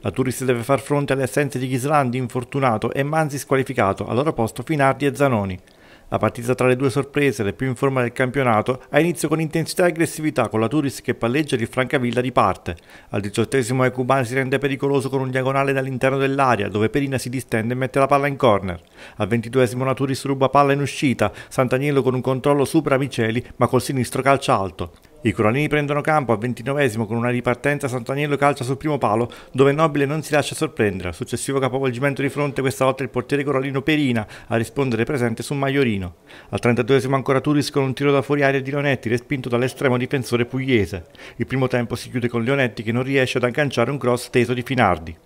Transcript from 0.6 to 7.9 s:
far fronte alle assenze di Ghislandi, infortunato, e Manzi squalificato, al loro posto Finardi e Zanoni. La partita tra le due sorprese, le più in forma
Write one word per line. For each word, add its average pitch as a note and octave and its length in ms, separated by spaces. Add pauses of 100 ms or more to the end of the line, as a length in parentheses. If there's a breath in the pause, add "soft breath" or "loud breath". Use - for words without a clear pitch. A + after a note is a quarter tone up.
far C3+ 180
fronte C#3+ 340
alle C3+ 80
assenze C3+ 360
di C3 80
Ghislandi, C3 520
infortunato, B2 760
e C#3 100
Manzi D3 360
squalificato, A#2 680
al A2+ 100
loro D3+ 180
posto A2+ 280
Finardi C#3 440
e C3+ 80
Zanoni. A2 440 (540 loud breath)
La A2 60
partita A#2 380
tra B2+ 100
le B2+ 80
due C3 160
sorprese, C#3 540
le G2 80
più C3 160
in B2+ 80
forma C3+ 240